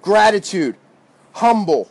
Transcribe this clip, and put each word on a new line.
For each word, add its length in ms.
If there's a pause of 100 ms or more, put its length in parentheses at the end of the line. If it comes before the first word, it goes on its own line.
Gratitude. 720 (580)
Humble. 580